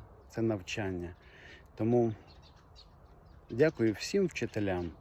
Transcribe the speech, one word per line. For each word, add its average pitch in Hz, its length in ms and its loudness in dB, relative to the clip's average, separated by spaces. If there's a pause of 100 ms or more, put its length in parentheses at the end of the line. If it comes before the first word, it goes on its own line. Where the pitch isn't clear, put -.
(280)
це 113 140 -4
навчання. 92 720 -4 (640)
Тому 117 360 2 (1400)
дякую 120 420 4
всім 196 340 0
вчителям 95 640 -2 (100)